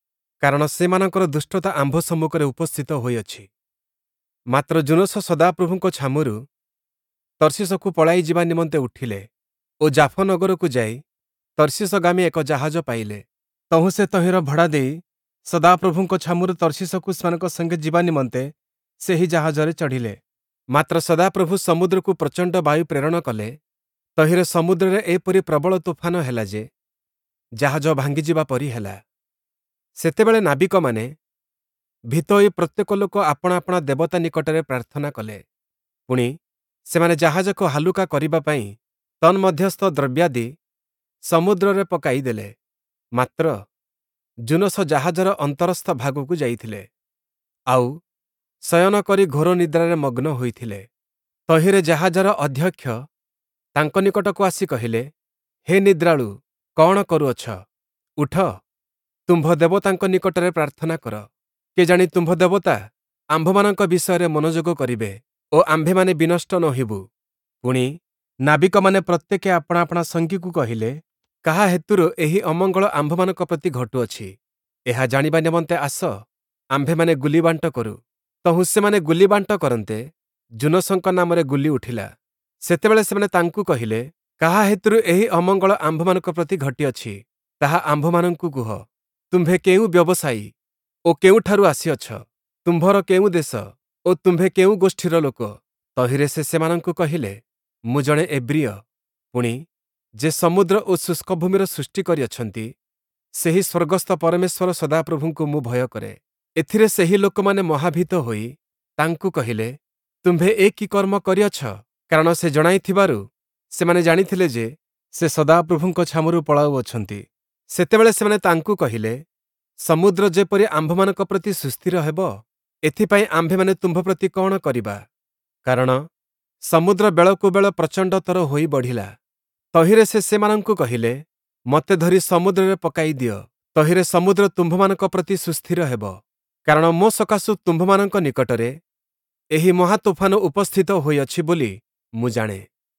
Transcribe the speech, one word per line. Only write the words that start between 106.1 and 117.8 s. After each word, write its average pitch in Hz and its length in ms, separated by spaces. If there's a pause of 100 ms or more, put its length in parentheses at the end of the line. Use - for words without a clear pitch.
ଏଥିରେ 214 320
ସେହି 196 300
ଲୋକମାନେ 196 440
ମହାଭୀତ 160 540
ହୋଇ 117 300 (520)
ତାଙ୍କୁ 165 320
କହିଲେ, 113 380 (580)
"ତୁମ୍ଭେ 175 260
ଏ 202 180
କି - 180
କର୍ମ 196 320
କରିଅଛ?" 196 400 (520)
କାରଣ 160 220
ସେ 170 160
ଜଣାଇଥିବାରୁ 175 680 (540)
ସେମାନେ 175 300
ଜାଣିଥିଲେ 180 460
ଯେ 117 180 (480)
ସେ - 140
ସଦାପ୍ରଭୁଙ୍କ 160 760
ଛାମୁରୁ 165 380
ପଳାଉଅଛନ୍ତି। 135 800 (500)
ସେତେବେଳେ 220 420